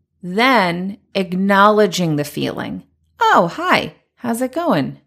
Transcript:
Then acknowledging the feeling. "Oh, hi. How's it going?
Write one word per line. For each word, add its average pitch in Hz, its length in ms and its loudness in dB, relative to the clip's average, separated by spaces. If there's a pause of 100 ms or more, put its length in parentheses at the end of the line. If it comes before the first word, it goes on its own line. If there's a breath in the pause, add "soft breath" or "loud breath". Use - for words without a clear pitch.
(200)
Then 190 760 0 (160)
acknowledging 196 1000 2
the 143 80 -2
feeling. - 580 -8 (360)
"Oh, 349 300 4
hi. 311 460 -2 (220)
How's 233 260 -6
it 254 100 -6
going? 185 540 -2